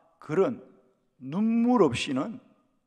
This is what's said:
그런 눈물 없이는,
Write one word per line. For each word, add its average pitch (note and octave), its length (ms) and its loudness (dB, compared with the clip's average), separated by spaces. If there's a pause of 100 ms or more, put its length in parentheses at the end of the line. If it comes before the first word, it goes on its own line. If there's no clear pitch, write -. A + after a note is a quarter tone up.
(180)
그런 D#3 480 -2 (520)
눈물 A3+ 640 2
없이는, C#3+ 580 -2 (460)